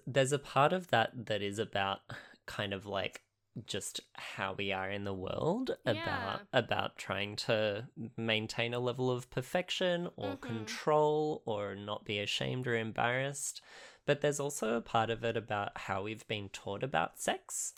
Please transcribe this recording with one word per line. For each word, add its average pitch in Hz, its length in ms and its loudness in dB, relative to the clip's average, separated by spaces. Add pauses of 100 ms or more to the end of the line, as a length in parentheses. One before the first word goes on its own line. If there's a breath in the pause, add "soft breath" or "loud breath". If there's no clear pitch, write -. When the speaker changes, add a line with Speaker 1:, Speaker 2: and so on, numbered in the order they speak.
Speaker 1:
there's 135 260 4
a 143 60 2
part 147 340 4
of 185 160 -2
that 113 380 4
that 104 140 0
is 101 180 -2
about 98 400 0 (460 loud breath)
kind 101 280 -2
of, 98 120 -6
like, 98 360 -2 (440)
just - 340 -6 (140)
how - 400 -4
we 98 180 -2
are 95 180 0
in 101 140 -4
the 101 100 -2
world, 165 640 0 (100)
Speaker 2:
Yeah. - 180 0
Speaker 1:
about, - 380 -2 (120)
about 104 440 0
trying 101 380 -4
to 107 520 0 (280)
maintain 113 580 0
a 120 60 -2
level 127 320 2
of 123 180 -2
perfection 175 880 0
or 277 220 -4
Speaker 2:
Mm-hmm. - 0 -
Speaker 1:
control 151 1080 2
or 101 300 0
not 104 300 -4
be 104 140 0
ashamed 127 480 0
or 120 100 4
embarrassed. 120 840 0 (440 loud breath)
But 143 160 4
there's 147 180 4
also 175 360 0
a 233 60 2
part 113 280 4
of 113 140 0
it 113 120 2
about 107 420 -2
how 95 260 -2
we've 107 240 -8
been 101 220 -4
taught - 340 -6
about - 360 0
sex - 580 -2